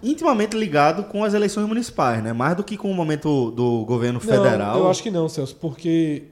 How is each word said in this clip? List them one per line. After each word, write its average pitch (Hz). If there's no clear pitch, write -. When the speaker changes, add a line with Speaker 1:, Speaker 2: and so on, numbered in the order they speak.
Speaker 1:
intimamente 226
ligado 165
com 202
as 208
eleições 208
municipais, 165
né? 113
Mais 131
do 196
que 208
com 202
o -
momento 151
do 117
governo 120
Speaker 2:
Não, -
Speaker 1:
federal. 196
Speaker 2:
eu 185
acho 185
que 233
não, 165
Celso, 147
porque 165